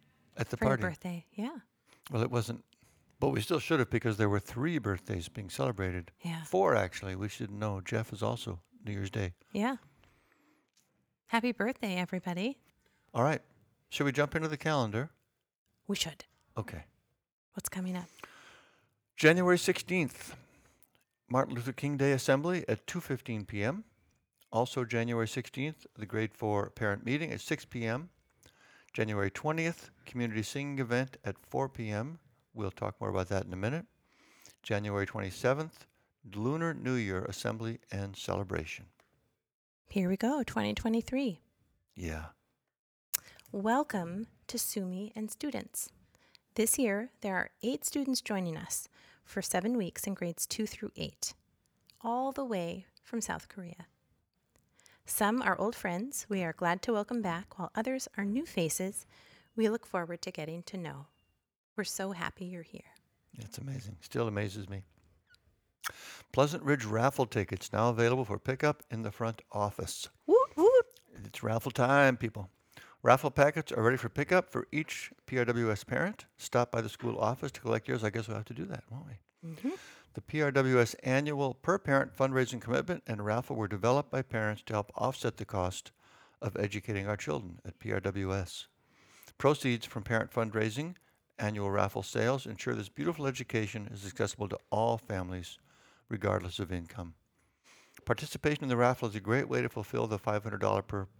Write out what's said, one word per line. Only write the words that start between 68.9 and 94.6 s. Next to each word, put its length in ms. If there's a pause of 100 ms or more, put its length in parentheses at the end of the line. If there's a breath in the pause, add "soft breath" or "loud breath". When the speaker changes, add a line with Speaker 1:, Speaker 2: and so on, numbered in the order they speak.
Speaker 1:
the 100
front 300 (100)
office. 560 (180)
Speaker 2:
Woot, 300
woot. 300 (400)
Speaker 1:
It's 180
raffle 280
time, 440
people. 340 (540 loud breath)
Raffle 260
packets 440
are 100
ready 140
for 100
pickup 420
for 220
each 400 (140)
P 120
R 60
W 260
S 140
parent. 440 (100)
Stop 340
by 80
the 80
school 320
office 320
to 80
collect 300
yours. 160
I 40
guess 200
we'll 80
have 80
to 80
do 140
that, 220
won't 180
we? 420
Speaker 2:
Mm-hmm. 220 (420 loud breath)
Speaker 1:
The 80
P 200
R 100
W 280
S 140 (100)
annual 520
per 220
parent 380
fundraising 460
commitment 440
and 200
raffle 320
were 100
developed 440
by 100
parents 460
to 60
help 220
offset 400
the 80
cost 480 (500 soft breath)
of 140
educating 500
our 120
children 480
at 140
P 120
R 80
W 340
S. 340 (680 loud breath)
Proceeds 480
from 180
parent 280
fundraising, 640 (420 soft breath)
annual 320
raffle 320
sales 460
ensure 260
this 140
beautiful 400
education 640
is 140
accessible 400
to 100 (140)